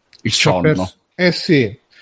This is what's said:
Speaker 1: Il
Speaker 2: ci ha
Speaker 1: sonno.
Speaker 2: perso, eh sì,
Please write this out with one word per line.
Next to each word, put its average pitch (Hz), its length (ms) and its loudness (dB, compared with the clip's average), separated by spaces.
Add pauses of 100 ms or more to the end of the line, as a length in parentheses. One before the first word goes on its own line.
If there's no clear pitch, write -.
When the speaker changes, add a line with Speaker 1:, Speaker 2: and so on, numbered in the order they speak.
(200)
Speaker 1:
Il 117 100 -6
Speaker 2:
ci - 180 0
ha - 20 4
Speaker 1:
sonno. 185 100 0
Speaker 2:
perso, 143 340 0 (200)
eh 180 180 0
sì, 123 460 0 (240)